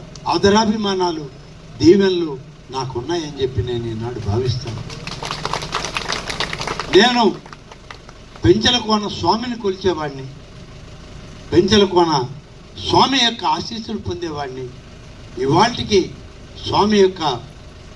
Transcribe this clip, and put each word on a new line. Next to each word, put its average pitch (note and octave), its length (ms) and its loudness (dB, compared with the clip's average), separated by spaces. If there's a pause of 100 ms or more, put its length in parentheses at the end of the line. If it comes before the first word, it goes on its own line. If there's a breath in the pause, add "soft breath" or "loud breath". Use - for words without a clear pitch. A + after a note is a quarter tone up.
(340)
ఆదరాభిమానాలు, G3 920 2 (560)
దీవెనలు F3 500 6 (440)
నాకున్నాయని E4 680 -4
చెప్పి - 280 0
నేను A#2 240 -2
ఈనాడు A2 360 -6
భావిస్తాను. - 520 -2 (2250)
నేను A#3+ 280 6 (1200)
పెంచలకోన G#3+ 640 4 (100)
స్వామిని A3+ 460 0
కొలిచేవాడిని, D#3 640 -2 (1300)
పెంచలకోన F#3 640 4 (720)
స్వామి C4 380 4
యొక్క A3+ 200 -2 (140)
ఆశీస్సులు A3 500 -8
పొందేవాడిని. D3 580 -8 (800)
ఇవాళకి G3+ 540 4 (640)
స్వామి G#3 380 4
యొక్క F#3 200 4 (760)